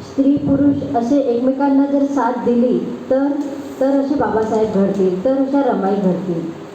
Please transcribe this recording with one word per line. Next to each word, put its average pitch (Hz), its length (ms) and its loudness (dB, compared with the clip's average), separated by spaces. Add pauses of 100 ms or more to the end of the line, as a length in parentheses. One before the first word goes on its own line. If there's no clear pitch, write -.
(120)
स्त्री 277 260 2
पुरुष 277 580 0
असे 240 220 2
एकमेकांना 269 680 2
जर 285 200 0
साथ 247 280 0 (120)
दिली, 240 340 2 (300)
तर, 269 180 2 (520)
तर 269 100 2
असे 277 260 0
बाबासाहेब 220 580 0
घडतील, 185 520 0
तर 262 80 2
अशा 277 280 0
रमाई 196 340 0
घडतील. 170 580 -2 (220)